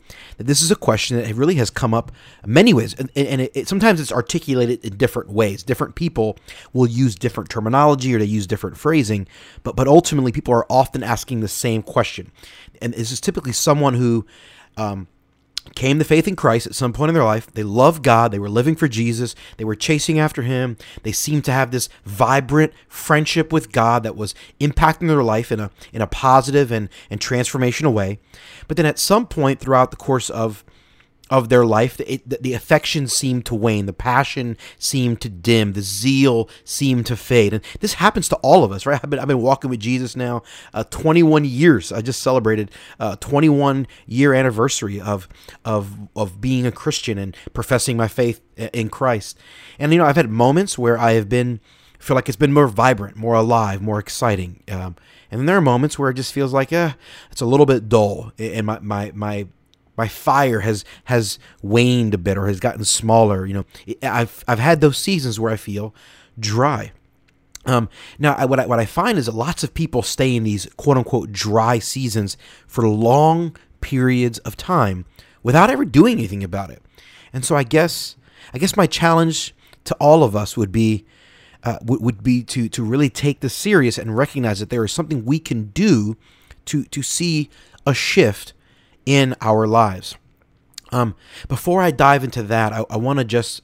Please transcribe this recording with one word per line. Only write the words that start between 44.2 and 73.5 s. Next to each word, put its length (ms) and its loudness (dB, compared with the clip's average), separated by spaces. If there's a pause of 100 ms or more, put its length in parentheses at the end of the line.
anniversary 680 0
of, 300 -6 (340)
of, 340 -4 (180)
of 260 -6
being 260 0
a 40 -2
Christian 460 -6
and 180 -8 (180)
professing 420 -2
my 140 0
faith 320 -2 (160)
i-, 160 -10
in 160 -4
Christ. 500 -2 (400)
And, 140 2
you 60 6
know, 60 4
I've 120 4
had 120 2
moments 480 2
where 200 2
I 160 2
have 160 0
been, 320 -2 (360)
feel 180 -2
like 120 0
it's 80 -4
been 160 2
more 160 6
vibrant, 480 0
more 200 -2
alive, 460 2
more 180 -4
exciting. 680 -4
Um, 280 -10 (320)
and 100 -6
then 60 -2
there 100 0
are 60 -2
moments 360 0
where 120 -2
it 60 -4
just 180 -10
feels 180 -2
like, 220 -2
eh, 180 0 (400)
it's 80 -12
a 60 -4
little 200 6
bit 220 2
dull, 500 0
a-, 180 -8
and 100 -2
my, 140 -4
my, 360 -6
my, 320 -6 (500)
my 100 -2
fire 540 0
has, 220 -2 (220)
has 320 0 (240)
waned 520 2
a 40 2
bit 200 -2
or 100 -2
has 120 -2
gotten 240 -4
smaller. 640 2
You 80 -6
know, 120 -4 (360)
I, 200 0
I've, 260 -6
I've 120 0
had 220 2
those 160 6
seasons 420 -2
where 140 -2
I 40 -4
feel 360 -10 (460)
dry. 520 0 (760)
Um, 220 2 (300)
now, 160 2
I, 120 -2
what 140 2
I, 60 2
what 140 0
I 60 2
find 320 0
is 100 -2
that 80 -4
lots 280 -4
of 100 -6
people 280 -2
stay 340 0
in 80 0
these 220 -2 (120)
quote 200 2
unquote 340 -2
dry 460 0
seasons 580 -4 (300)
for 220 0
long 680 2 (240)